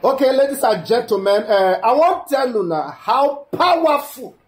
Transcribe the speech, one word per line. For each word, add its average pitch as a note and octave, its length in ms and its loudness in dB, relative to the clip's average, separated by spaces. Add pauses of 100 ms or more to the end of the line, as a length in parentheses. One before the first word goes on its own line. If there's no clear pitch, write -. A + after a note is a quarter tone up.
Okay, C4 320 2
ladies C#4 280 0
and G#3 220 0
gentlemen, G#3 580 0
uh, G3 380 2
I A#3 120 2
want E4+ 340 2
tell C4 240 -2
you G#3+ 120 -2
now D#3 260 -4
how C#4 600 -2
powerful D#4 840 0 (120)